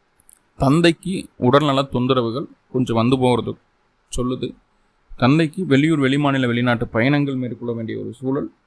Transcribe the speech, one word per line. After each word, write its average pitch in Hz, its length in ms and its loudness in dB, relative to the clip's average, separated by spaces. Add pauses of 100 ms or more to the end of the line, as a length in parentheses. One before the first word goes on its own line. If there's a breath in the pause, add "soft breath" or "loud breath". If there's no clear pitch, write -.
(580)
தந்தைக்கு 165 560 2 (220)
உடல்நல 139 460 2 (100)
தொந்தரவுகள் 127 540 0 (240)
கொஞ்சம் 120 300 0
வந்து 123 180 2
போகிறது 120 340 0 (600)
சொல்லுது. 127 360 -4 (680)
தந்தைக்கு 151 500 2
வெளியூர், 147 340 2
வெளிமாநில, 135 460 0
வெளிநாட்டு 120 420 0
பயணங்கள் 139 540 0
மேற்கொள்ள 117 300 -8
வேண்டிய 113 280 -8
ஒரு 104 120 -10
சூழல், 131 360 -4 (180)